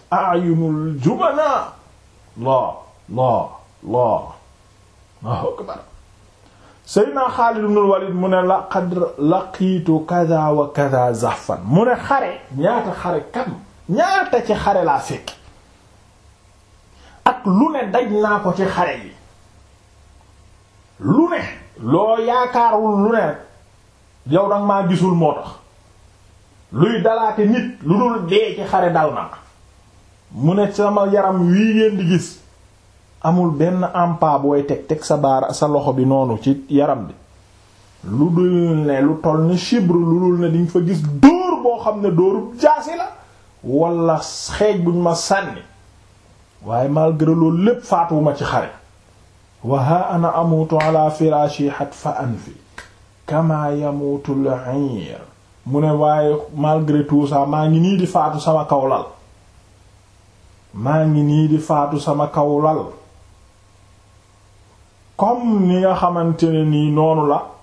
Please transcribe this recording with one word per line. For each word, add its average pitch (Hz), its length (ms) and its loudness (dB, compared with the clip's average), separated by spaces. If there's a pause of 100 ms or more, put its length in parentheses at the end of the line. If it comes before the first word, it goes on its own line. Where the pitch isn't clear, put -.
(120)
a'yunul 165 880 0
jubana." 277 720 0 (680)
Allah, 123 360 0 (340)
Allah, 117 400 0 (380)
Allah. 113 340 0 (1000)
Allahu - 240 -6 (100)
akbar. - 220 -14 (1040)
Seydina 262 480 0
Xaalid 233 300 0
ibn 208 140 0
al-Walid 190 360 2
mu 180 140 -2
ne, 185 180 2
"Laqad 180 480 -2 (240)
laqiitu 165 880 0
kaza 165 480 0
wa 147 180 2
kaza 127 420 0
zahfan." 107 520 -4
Mu 151 200 4
ne 247 100 2
xare, - 460 -2 (160)
ñaata 196 360 -2
xare 165 380 -4
kam, 240 240 -6 (340)
ñaata 359 560 0
ci 220 80 0
xare 196 300 0
laa 143 160 2
fekk. - 320 -10 (1900)
Ak - 200 -4
lu 208 260 2
ne 247 200 -2
daj 196 200 -2
naa 208 280 0
ko 185 140 -2
ci 190 120 -2
xare 170 280 -2 (100)
yi. - 80 -20 (1900)
Lu 302 300 2
ne, 330 100 -4 (400)
loo 208 400 0
yaakaarul 226 840 0
lu 220 100 2
ne 226 120 2
rek, 160 120 -4 (920)
yow 190 200 2
danga 202 160 0
maa 196 220 2
gisul 175 260 2
moo 156 200 2
tax. - 140 -10 (1300)
Luy 214 280 2
dalaate 220 440 0
nit, 226 380 -2
lu 165 140 2
dul 233 300 0
dee 196 280 0
ci 196 80 -8
xare 180 280 0
dal 156 220 0
na 107 80 -6
ma. - 160 -14 (960)
Mu 151 240 0
ne 202 160 2
sama 208 360 0
yaram 190 340 2 (100)
wii 220 240 4
ngeen 220 220 2
di 185 100 -2
gis, 165 320 -2 (840)
amul 170 280 2
benn 175 320 0 (100)
ampa 165 460 2
booy 143 260 2
teg, - 220 -6
teg 156 160 -4
sa 151 140 0
baara-, 135 360 0
sa 151 140 0
loxo 143 260 0
bi 127 120 0
noonu 131 360 2
ci 139 280 0
yaram 139 380 0
bi. 76 60 -16 (920)
Lu 127 240 0
dul 170 580 2
ne 139 140 0
lu 156 200 2
toll 156 260 0
ni 180 100 2
chibre, 175 400 0
lu 170 220 2
dul 180 200 2
ne 175 100 0
diñ 170 200 2
fa 180 100 0
gis 170 240 0
dóor 302 580 4
boo 240 220 0
xam 208 180 -2
ne 202 80 0
dóoru 190 480 2
jaasi 311 380 2
la, 370 140 -6 (540)
wala 165 580 2
xeej - 600 -2
buñ 170 200 0
ma 170 120 2
sànni. 196 480 -4 (1040)
Waaye 120 240 -2
malgré 156 360 2 (100)
loolu 165 300 2
lépp 240 180 0
faatuwuma 165 500 0
ci - 120 -8
xare. 120 240 -2 (960)
"Wa 135 200 -2
ha 170 300 2
ana 170 220 0
amutu 160 440 0
ala 156 320 2
firashi 151 580 0
hatfa - 480 -8
anfi, 117 360 -8 (720)
kama 151 480 0
yamutu 143 580 -4
al-'ayr." 127 880 -4 (440)
Mu 135 160 -2
ne 156 120 2
waaye 151 440 2 (200)
malgré 151 500 0
tout 147 220 2
ça, 139 180 0
maa 156 240 0
ngi 160 100 4
nii 190 180 2
di 180 100 0
faatu 151 320 0
sama 156 260 0
kaw 135 220 0
lal. 117 180 -2 (1700)
Maa 139 320 0
ngi 151 160 2
nii 147 280 2
di 156 100 4
faatu 147 400 -2
sama 147 300 -2
kaw 147 320 0
lal. 156 240 0 (2250)
Comme 220 500 0
ni 180 140 2
nga 190 140 2
xamante 165 540 0
ne 160 160 2
nii 151 260 2
noonu 156 360 2
la 147 140 0 (220)